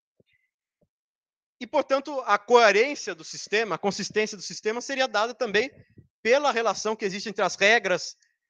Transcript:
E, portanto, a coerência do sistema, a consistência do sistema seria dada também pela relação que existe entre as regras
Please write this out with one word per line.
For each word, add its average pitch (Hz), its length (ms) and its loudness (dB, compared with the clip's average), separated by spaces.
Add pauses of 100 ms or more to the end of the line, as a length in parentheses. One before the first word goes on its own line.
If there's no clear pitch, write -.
(1600)
E, 247 60 -16
portanto, 277 540 -2
a 220 180 2
coerência 233 760 4
do 160 80 -20
sistema, 196 520 -4
a 151 40 -6
consistência 208 580 -4
do 175 60 -16
sistema 220 380 -6
seria 262 260 -2
dada 208 280 -2
também 226 360 -2 (520)
pela 269 280 2
relação 220 460 -2
que 220 80 -10
existe 202 240 -6
entre 202 160 -4
as 175 100 -2
regras 196 600 2 (340)